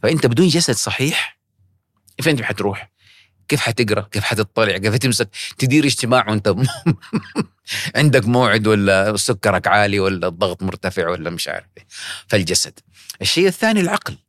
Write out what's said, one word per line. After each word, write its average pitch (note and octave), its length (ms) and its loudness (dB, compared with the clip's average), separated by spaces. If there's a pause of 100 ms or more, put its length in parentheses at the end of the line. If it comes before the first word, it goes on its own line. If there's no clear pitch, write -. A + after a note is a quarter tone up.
فأنت D#3 240 2
بدون C3+ 220 4
جسد D#3 260 2
صحيح، - 640 -4 (800)
فين B2+ 240 0
حتروح؟ G2+ 480 -6 (560)
كيف D3 120 0
حتقرأ؟ G#2+ 520 -2
كيف F#2+ 120 -4
حتطلع؟ G#2 540 0
كيف G#2 160 0
حتمسك؟ A#2 340 0 (300)
تدير C#3+ 260 2
اجتماع B2 460 0
وانت G#2 240 0 (640)
<laughs> - 760 -8
عندك C3 300 4
موعد A2+ 400 2
ولا G2+ 500 4
سكرك G2 500 0
عالي G2+ 340 2
ولا F#2+ 280 -2
الضغط F2+ 340 -4
مرتفع F2+ 460 -4
ولا E2+ 220 -6
مش E2+ 180 -8
عارف - 180 -10 (120)
إيه. - 60 -20 (440)
فالجسد. F2+ 440 0 (500)
الشيء E3+ 240 2
الثاني G#3+ 340 2
العقل. F#3+ 360 -2 (120)